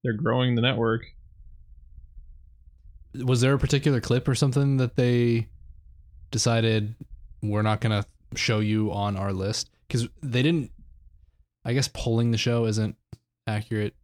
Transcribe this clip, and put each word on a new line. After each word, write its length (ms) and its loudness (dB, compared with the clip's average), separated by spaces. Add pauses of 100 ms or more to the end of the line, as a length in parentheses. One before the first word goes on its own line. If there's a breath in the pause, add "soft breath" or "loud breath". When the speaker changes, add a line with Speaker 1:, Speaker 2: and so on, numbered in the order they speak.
Speaker 1:
They're 100 -2
growing 420 2
the 60 2
network. 400 0 (2250)
Speaker 2:
Was 260 0
there 120 4
a 60 2
particular 420 2
clip 260 0
or 80 2
something 420 2
that 180 0
they 540 2 (840)
decided, 640 2 (460)
"We're 220 0
not 180 0
gonna 240 0 (300)
show 240 0
you 320 2
on 260 -2
our 160 -2
list"? 360 -4 (200)
'Cause 180 -2 (140)
they 220 -2
didn't, 280 0 (920)
I 80 -2
guess 160 0
polling 420 0
the 60 0
show 280 0
isn't 300 -2 (520)
accurate. 560 -4